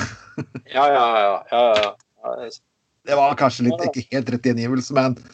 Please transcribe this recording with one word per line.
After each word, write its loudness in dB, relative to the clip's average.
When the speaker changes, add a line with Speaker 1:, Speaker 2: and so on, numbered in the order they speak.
Speaker 1:
<laughs> -14
Speaker 2:
Ja, 4
ja, 4
ja, 0
ja, 4
ja, -4
ja. -14
Speaker 1:
Det 0
var 2
kanskje 0
litt, 2
Speaker 2:
Ja, -4
ja. -2
Speaker 1:
ikke -6
helt -4
rett -4
gjengivelse, -2
men 0